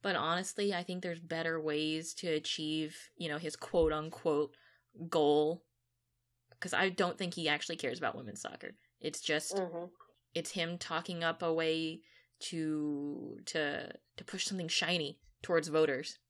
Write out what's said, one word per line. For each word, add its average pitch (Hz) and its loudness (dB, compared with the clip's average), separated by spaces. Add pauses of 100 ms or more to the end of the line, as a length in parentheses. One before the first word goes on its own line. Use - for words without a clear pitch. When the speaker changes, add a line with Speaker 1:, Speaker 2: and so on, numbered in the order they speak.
Speaker 1:
But 196 0
honestly, 180 0
I 180 0
think 180 -4
there's 170 -4
better 165 -2
ways 156 0
to 180 -4
achieve, 156 0 (220)
you 170 -4
know, 147 -2
his 156 -4
quote-unquote 156 2 (540)
goal. 151 6 (960)
'Cause - -4
I 190 6
don't 185 2
think 175 -4
he 165 -2
actually 147 0
cares 127 -4
about 139 -2
women's 117 -10
soccer. - -10 (240)
It's - -6
just, 156 -2
Speaker 2:
Mm-hmm. 175 -2 (480)
Speaker 1:
it's 170 -4
him 175 -2
talking 170 -4
up 165 0
a 165 4
way 160 2 (380)
to, 151 -2
to, - -2 (260)
to 185 -14
push - -6
something 185 -2
shiny 165 0 (240)
towards 165 4
voters. 151 2 (120)